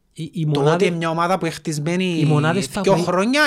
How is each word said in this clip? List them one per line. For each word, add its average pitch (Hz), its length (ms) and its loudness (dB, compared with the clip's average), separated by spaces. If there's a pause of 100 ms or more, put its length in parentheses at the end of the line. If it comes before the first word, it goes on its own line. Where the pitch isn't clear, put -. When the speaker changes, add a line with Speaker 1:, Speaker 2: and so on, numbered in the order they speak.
(120)
Speaker 1:
η, 156 220 -12
η 160 100 -4
Speaker 2:
Το 151 60 0
Speaker 1:
μονάδε- 143 240 2
Speaker 2:
ότι 185 120 2
είναι 175 100 0
μια 165 140 -2
ομάδα 170 280 0
που 175 60 -6
είναι 160 100 -4
χτισμένη 170 640 -2
Speaker 1:
οι 156 60 0
μονάδες 156 440 2
Speaker 2:
δυο 202 140 -6
Speaker 1:
φαβορί- 180 220 2
Speaker 2:
χρόνια, 208 420 0